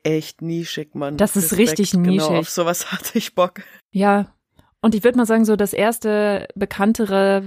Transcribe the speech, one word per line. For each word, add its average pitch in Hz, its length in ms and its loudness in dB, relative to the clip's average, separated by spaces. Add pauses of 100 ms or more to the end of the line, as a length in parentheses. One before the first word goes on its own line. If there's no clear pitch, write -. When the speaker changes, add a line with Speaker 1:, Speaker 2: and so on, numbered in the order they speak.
Speaker 1:
echt 156 400 -4
nischig, 165 540 -8
Mann. 143 200 -6
Speaker 2:
Das 202 200 0
ist 170 160 0
Speaker 1:
Respekt, 202 180 4
Speaker 2:
richtig 180 220 0
Speaker 1:
genau, 180 180 2
Speaker 2:
nischig. 160 200 2
Speaker 1:
auf 165 200 0
sowas 175 420 -2
<laughs> - 0 -
hatte - 260 -6
ich - 180 -6
Bock. 180 240 0 (320)
Speaker 2:
Ja. 202 420 0 (500)
Und 220 120 4
ich 196 80 -2
würd 247 100 4
mal 247 120 2
sagen, 226 180 4
so 214 100 2
das 202 180 -2
erste 208 840 -2
bekanntere 196 920 0